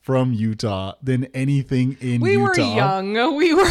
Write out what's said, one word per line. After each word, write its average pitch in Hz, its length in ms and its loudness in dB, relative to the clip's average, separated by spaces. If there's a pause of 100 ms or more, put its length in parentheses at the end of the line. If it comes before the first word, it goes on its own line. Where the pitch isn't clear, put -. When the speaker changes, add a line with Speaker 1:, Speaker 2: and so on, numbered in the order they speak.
Speaker 1:
from 131 320 0
Utah 107 680 -4
than 131 320 -2
anything 135 680 -2
in 123 220 -2
Speaker 2:
We 370 160 2
Speaker 1:
Utah. 403 60 2
Speaker 2:
were 381 140 0 (180)
young. 208 600 0
We 320 160 2
were, 359 180 4